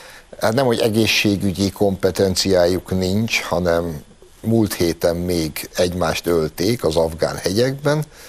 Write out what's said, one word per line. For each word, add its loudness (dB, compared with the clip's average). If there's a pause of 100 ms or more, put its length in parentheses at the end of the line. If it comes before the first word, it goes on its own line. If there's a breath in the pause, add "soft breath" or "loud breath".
(400 loud breath)
hát 0
nem, 2
hogy 2
egészségügyi 2
kompetenciájuk 0
nincs, 0
hanem -2 (380)
múlt 2
héten 0
még -4
egymást -2
ölték 0
az 0
afgán 0
hegyekben, 0 (240 loud breath)